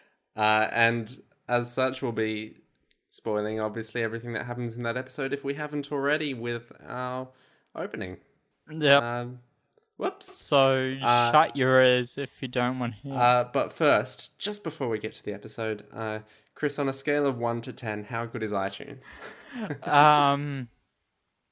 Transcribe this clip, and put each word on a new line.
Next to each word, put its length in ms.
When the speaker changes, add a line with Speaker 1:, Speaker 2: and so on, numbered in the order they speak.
Speaker 1:
Uh, 360
and 440
as 240
such, 300
we'll 100
be 440
spoiling, 480
obviously, 440
everything 320
that 120
happens 300
in 80
that 120
episode 360
if 100
we 120
haven't 360
already 440
with 360
our 420
opening. 440
Speaker 2:
Yep. 320
Speaker 1:
Um, 360
whoops. 360
Speaker 2:
So 680
Speaker 1:
Uh, 300
Speaker 2:
shut 240
your 260
ears 360
if 240
you 60
don't 300
want 160
to 60
hear. 180
Speaker 1:
Uh, 260
but 280
first, 680
just 240
before 280
we 80
get 160
to 100
the 80
episode, 600
uh, 260
Chris, 240
on 100
a 40
scale 340
of 120
one 240
to 100
ten, 320
how 220
good 160
is 100
iTunes? 680
<laughs> 340
Speaker 2:
Um, 800